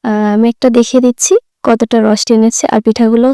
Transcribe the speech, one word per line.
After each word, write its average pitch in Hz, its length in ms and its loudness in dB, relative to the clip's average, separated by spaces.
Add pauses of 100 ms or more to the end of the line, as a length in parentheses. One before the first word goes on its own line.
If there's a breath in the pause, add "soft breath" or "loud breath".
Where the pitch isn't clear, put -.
আহ, 214 260 -2
আমি 214 180 0
একটা 233 220 -2
দেখিয়ে 240 320 0
দিচ্ছি 247 300 -2 (320)
কতটা 233 360 0
রস 214 240 0
টেনেছে। 226 440 0
আর 220 120 0
পিঠাগুলো 226 540 0